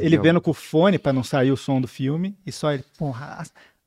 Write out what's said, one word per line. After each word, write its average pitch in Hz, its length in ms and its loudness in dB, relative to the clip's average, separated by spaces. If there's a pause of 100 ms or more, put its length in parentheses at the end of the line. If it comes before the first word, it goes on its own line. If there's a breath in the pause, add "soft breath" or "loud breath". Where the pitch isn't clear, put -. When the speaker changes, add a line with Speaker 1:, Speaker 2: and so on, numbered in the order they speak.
(100)
Speaker 1:
pesadelo. 160 120 6
Speaker 2:
vendo 170 180 4
com 170 100 -2
o 143 40 0
fone 170 440 2
pra 139 140 -2
não 131 120 0
sair 135 260 2
o 135 60 2
som 135 240 -2
do 123 80 -4
filme 165 480 -6 (100)
e 143 60 -8
só 156 180 -4
ele, 135 140 -4 (120)
"Porra, 127 440 -8
as-, 165 120 -14 (340 soft breath)